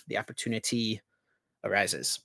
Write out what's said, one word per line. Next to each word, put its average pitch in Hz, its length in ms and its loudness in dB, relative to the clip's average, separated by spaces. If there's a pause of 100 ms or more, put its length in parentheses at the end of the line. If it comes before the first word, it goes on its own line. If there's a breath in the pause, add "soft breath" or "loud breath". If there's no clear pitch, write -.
the 113 120 -2
opportunity 110 800 0 (640)
arises. 98 600 0